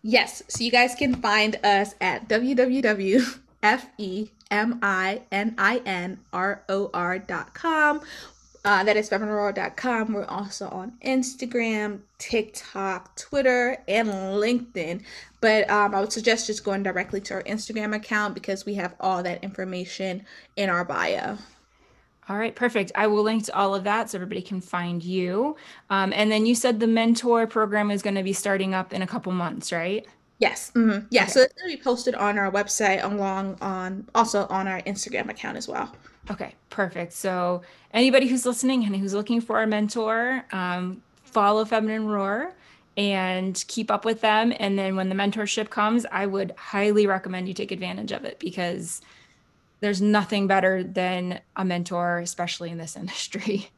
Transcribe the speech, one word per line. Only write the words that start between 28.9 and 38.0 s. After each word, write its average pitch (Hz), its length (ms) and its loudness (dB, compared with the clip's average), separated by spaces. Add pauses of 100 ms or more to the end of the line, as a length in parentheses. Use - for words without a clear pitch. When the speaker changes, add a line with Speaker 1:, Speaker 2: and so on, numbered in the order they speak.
Speaker 2:
in 185 80 -4
a 185 60 -2
couple 185 260 -4
months, 175 400 -4
right? 180 340 -4 (320)
Speaker 1:
Yes. - 360 0
Mm-hmm. 214 360 2
Yeah. 233 120 6
Speaker 2:
Okay. - 80 0
Speaker 1:
So 269 100 6
it's 262 140 6
gonna 349 220 -6
be - 60 -14
posted 247 320 0
on 208 240 0
our 196 140 0
website, 202 500 2
along 196 600 -2
on, 190 520 -6
also 220 340 2
on 190 200 -2
our 185 140 -4
Instagram - 480 -6
account - 260 -8
as - 100 -8
well. - 300 -6 (340)
Speaker 2:
Okay, - 240 -10 (140)
perfect. 175 460 -4
So 180 480 -2 (300)
anybody 262 360 6